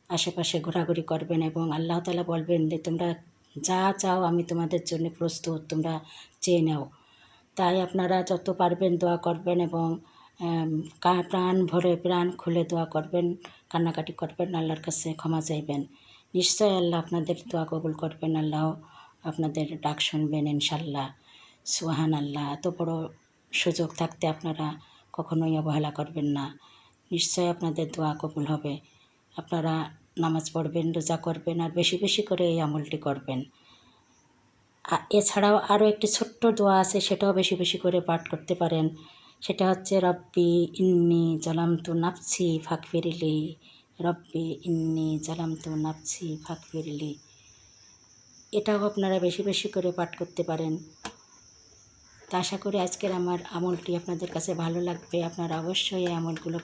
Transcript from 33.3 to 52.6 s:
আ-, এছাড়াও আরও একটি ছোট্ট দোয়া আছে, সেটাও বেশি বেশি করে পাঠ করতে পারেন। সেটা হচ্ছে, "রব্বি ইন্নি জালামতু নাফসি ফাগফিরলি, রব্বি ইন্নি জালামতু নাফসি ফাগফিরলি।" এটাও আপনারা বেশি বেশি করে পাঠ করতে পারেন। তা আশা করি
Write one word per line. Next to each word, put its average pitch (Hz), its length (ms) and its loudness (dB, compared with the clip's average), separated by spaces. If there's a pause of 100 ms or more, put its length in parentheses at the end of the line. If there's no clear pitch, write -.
আ-, - 260 -2
এছাড়াও 208 460 6
আরও 208 300 6
একটি 214 200 4
ছোট্ট - 400 0
দোয়া 202 320 6
আছে, 190 220 4
সেটাও 196 320 2
বেশি 185 240 2
বেশি 180 220 0
করে 180 220 4
পাঠ 165 280 -2
করতে 170 260 -2
পারেন। 165 340 2 (520)
সেটা 190 300 2
হচ্ছে, 190 300 2
"রব্বি 175 680 4 (120)
ইন্নি 170 640 6
জালামতু 165 520 0
নাফসি 170 680 0
ফাগফিরলি, 165 920 -2 (460)
রব্বি 165 640 -4
ইন্নি 160 540 0
জালামতু 160 580 -6
নাফসি 156 680 -6
ফাগফিরলি।" 156 680 -8 (1400)
এটাও 208 340 2
আপনারা 190 320 0
বেশি 175 240 0
বেশি 202 260 -2
করে 180 240 -2
পাঠ 175 260 -6
করতে 175 240 -6
পারেন। 160 360 -2 (1500)
তা 185 80 0
আশা 185 200 -2
করি 202 200 -2